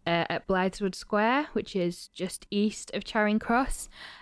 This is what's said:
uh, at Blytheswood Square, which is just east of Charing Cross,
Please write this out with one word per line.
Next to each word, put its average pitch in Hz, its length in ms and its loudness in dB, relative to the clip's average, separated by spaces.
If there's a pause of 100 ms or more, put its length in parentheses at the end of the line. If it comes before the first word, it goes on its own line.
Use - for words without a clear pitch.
uh, 170 220 2
at - 180 -4
Blytheswood 190 480 2
Square, 233 600 2
which - 200 -4
is 175 340 0
just - 420 -8
east 208 440 0
of 202 100 -4
Charing 214 340 2
Cross, - 500 0 (340)